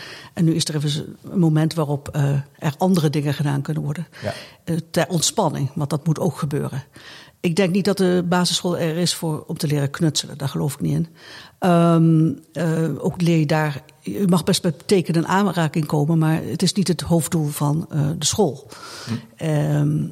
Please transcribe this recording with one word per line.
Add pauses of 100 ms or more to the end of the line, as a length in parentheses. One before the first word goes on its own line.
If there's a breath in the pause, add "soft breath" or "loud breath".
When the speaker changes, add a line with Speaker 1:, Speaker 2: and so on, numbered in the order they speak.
(340 loud breath)
Speaker 1:
En
nu
is
er
even (140)
een
moment
waarop,
eh, (300)
er
andere
dingen
gedaan
kunnen
worden. (140 loud breath)
Speaker 2:
Ja. (300 loud breath)
Speaker 1:
Eh, (160)
ter
ontspanning,
want
dat
moet
ook
gebeuren. (560 loud breath)
Ik
denk
niet
dat
de
basisschool
er
is
voor
om
te
leren
knutselen.
Daar
geloof
ik
niet
in. (520 loud breath)
Ehm, (220)
eh,
ook
leer
je
daar, (200)
je
mag
best
met
tekenen
in
aanraking
komen,
maar
het
is
niet
het
hoofddoel
van,
eh,
de
school. (360 loud breath)
Speaker 2:
Hm. (220 loud breath)
Speaker 1:
Ehm,